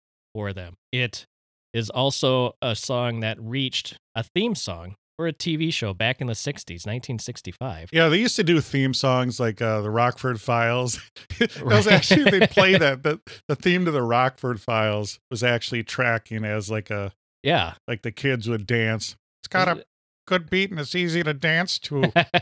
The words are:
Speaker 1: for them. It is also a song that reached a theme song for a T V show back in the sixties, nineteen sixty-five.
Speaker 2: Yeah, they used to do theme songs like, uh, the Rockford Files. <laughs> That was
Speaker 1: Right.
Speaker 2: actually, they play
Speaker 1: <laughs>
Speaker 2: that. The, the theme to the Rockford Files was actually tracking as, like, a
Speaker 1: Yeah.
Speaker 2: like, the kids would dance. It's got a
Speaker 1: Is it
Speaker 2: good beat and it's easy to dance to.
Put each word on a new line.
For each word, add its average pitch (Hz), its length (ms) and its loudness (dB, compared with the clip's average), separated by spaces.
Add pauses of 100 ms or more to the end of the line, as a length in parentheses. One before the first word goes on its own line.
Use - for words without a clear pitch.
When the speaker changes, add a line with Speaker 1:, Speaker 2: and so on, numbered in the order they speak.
(340)
Speaker 1:
for 104 180 -6
them. 90 220 -12 (180)
It 123 320 -4 (500)
is 113 140 -4
also 127 720 0
a 120 160 -2
song 120 440 -4
that 110 200 -4
reached 127 560 -6 (180)
a 113 80 -4
theme 208 320 -2
song 90 400 -10 (220)
for 165 100 -6
a 160 60 -2
T 160 240 -4
V 160 140 -2
show 104 240 -4
back 113 260 0
in 131 60 0
the 117 80 2
sixties, - 500 -8
nineteen 117 340 -6
sixty-five. 95 760 -10
Speaker 2:
Yeah, 165 180 6
they 170 80 4
used 233 180 2
to 214 80 2
do 160 160 4
theme 135 320 0
songs 127 480 0
like, 113 220 -2
uh, 110 180 0
the 107 100 -4
Rockford 120 480 0
Files. 117 600 0 (200)
<laughs> - 180 -14
That - 240 0
was 208 240 4
Speaker 1:
Right. 208 80 8
Speaker 2:
actually, 202 360 6
they 190 160 6
play 190 300 6
Speaker 1:
<laughs> - 20 6
Speaker 2:
that. 139 240 4
The, 151 180 0 (280)
the 143 80 0
theme 180 300 2
to 165 40 2
the 139 120 0
Rockford 120 580 0
Files 107 580 -2 (120)
was 117 120 -4
actually 120 400 0
tracking 113 600 -2
as, 104 260 -4
like, 107 200 -6
a 101 220 -6 (300)
Speaker 1:
Yeah. 113 320 0 (140)
Speaker 2:
like, 120 140 -6
the 117 100 -6
kids 123 380 -2
would 104 160 -4
dance. 113 500 -2 (240)
It's - 80 -20
got 185 200 2
a 170 40 0
Speaker 1:
Is - 60 -2
it - 80 -18 (400)
Speaker 2:
good 180 240 -2
beat 190 200 0
and 175 80 -8
it's 147 160 -6
easy 175 280 0
to 156 100 -2
dance 160 480 0
to. 135 320 -2 (300)